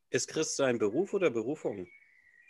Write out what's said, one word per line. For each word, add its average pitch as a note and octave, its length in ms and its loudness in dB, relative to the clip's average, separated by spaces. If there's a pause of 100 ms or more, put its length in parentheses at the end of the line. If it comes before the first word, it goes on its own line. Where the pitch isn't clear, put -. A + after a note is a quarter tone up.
(120)
Ist B2+ 180 0
Christsein C#3 480 0
Beruf A2 380 0
oder F3+ 160 4
Berufung? A2+ 560 -4 (640)